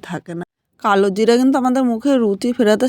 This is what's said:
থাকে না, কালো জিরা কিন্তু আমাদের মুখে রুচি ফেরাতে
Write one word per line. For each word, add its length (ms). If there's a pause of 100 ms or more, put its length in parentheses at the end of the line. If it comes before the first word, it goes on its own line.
(100)
থাকে 240
না, 100 (380)
কালো 340
জিরা 240
কিন্তু 220
আমাদের 280
মুখে 200 (140)
রুচি 320
ফেরাতে 320